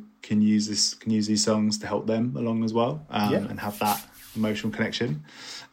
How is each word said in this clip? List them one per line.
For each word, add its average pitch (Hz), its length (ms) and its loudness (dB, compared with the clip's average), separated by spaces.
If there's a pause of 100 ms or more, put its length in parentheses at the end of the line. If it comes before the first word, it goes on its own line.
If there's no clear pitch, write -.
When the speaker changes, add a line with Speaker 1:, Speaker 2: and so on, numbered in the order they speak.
(220)
Speaker 1:
can 107 200 2
use 107 260 4
this, 101 260 0
can - 180 -4
use 107 160 2
these 107 160 2
songs 107 360 2
to - 80 -8
help 104 200 -2
them 123 300 0
along 113 260 0
as 110 100 -2
well, 127 360 0
um, 104 240 0
Speaker 2:
Yeah. - 60 2
Speaker 1:
and 101 200 -6
have 104 200 -6
that 107 220 0 (340)
emotional 107 360 -2
connection. 120 500 -2 (500)